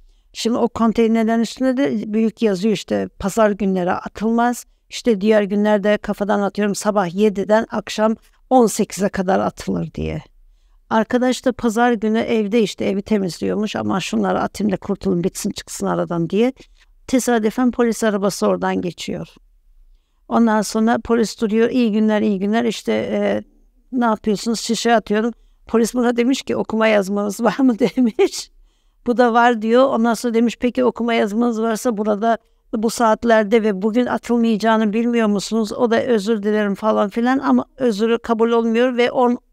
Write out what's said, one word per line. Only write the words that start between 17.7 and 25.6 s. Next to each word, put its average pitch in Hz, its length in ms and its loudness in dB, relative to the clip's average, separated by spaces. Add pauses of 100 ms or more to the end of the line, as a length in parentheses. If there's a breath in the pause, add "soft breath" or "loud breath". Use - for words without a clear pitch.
polis 233 320 0
arabası 208 440 0
oradan 190 340 -2
geçiyor. 175 460 -8 (1000)
Ondan 226 340 2
sonra 220 420 0
polis 226 380 0
duruyor, 226 280 2
"İyi 240 220 2
günler, 214 300 2
iyi 208 180 0
günler." 214 260 0
İşte, 220 280 -4
e, 208 500 -2 (480)
"Ne 240 140 0
yapıyorsunuz?" 220 540 -2
"Şişe 233 360 0
atıyorum." 220 360 0 (360)